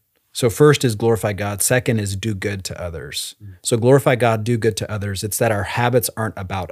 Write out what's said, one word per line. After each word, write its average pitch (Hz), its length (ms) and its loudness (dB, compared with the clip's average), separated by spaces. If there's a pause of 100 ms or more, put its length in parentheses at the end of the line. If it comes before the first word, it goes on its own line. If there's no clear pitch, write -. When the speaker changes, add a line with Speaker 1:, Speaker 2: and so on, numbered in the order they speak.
(320)
Speaker 1:
So 120 200 0
first 147 340 6
is 117 80 0
glorify 110 400 0
God. 101 300 -4
Second 127 340 0
is 101 180 -4
do 107 200 -4
good 98 300 -6
to - 140 -12
others. 82 640 -10
Speaker 2:
Mm. 98 220 -18
Speaker 1:
So 120 140 0
glorify 131 380 6
God, 113 280 2
do 120 140 0
good 110 200 0
to - 140 -8
others. 101 320 -6
It's 104 160 -6
that 113 120 2
our 101 120 0
habits 120 520 0
aren't 110 220 -4
about 95 340 -8